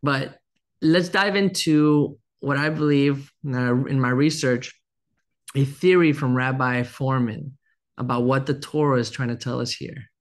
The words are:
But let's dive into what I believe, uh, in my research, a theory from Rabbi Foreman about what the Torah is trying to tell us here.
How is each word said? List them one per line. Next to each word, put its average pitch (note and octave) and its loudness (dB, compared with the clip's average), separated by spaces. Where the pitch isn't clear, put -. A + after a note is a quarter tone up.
But C#3 -4
let's F3 2
dive G3 0
into D3+ 2
what C#3 -2
I D3 0
believe, C#3+ 0
uh, B2+ 0
in C#3 0
my B2+ 2
research, C3 0
a C#3 2
theory E3+ 4
from C3+ 0
Rabbi B2+ 0
Foreman C3 -4
about B2 -2
what C3+ 0
the C#3 -2
Torah D3 0
is A#2+ -4
trying B2+ -4
to A#2+ -4
tell B2 -6
us A#2 -6
here. - -14